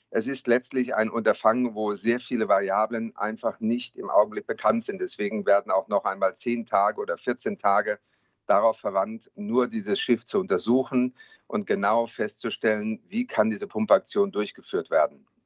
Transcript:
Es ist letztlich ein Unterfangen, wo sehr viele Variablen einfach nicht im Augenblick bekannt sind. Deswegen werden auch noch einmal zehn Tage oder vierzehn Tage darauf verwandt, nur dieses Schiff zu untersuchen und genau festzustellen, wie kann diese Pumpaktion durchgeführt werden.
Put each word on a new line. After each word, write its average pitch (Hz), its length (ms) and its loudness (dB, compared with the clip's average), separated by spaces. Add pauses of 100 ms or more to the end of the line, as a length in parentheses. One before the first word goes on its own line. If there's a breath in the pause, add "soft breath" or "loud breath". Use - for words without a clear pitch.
(100)
Es 110 160 -2
ist 131 200 -4
letztlich 123 480 0
ein 110 160 0
Unterfangen, 113 640 2
wo 104 200 -2
sehr 113 260 0
viele 113 280 -2
Variablen 107 680 0
einfach 110 440 -6
nicht 117 360 -2
im 101 120 -8
Augenblick 208 380 2
bekannt 113 380 0
sind. 95 180 -4
Deswegen 101 440 -4
werden 101 260 2
auch 95 160 0
noch 101 160 0
einmal 98 320 0
zehn 117 280 -4
Tage 104 360 0
oder 92 180 -4
vierzehn 120 400 -4
Tage 104 400 0 (480)
darauf 104 320 2
verwandt, 104 560 -4
nur 113 340 0
dieses 107 320 -2
Schiff 117 240 0
zu - 140 -2
untersuchen 123 760 0 (320 loud breath)
und 107 200 -4
genau 107 400 2
festzustellen, 107 1040 -2
wie 117 180 -2
kann 110 240 2
diese 101 160 -4
Pumpaktion 101 640 2
durchgeführt 98 580 -4
werden. 80 360 0 (200)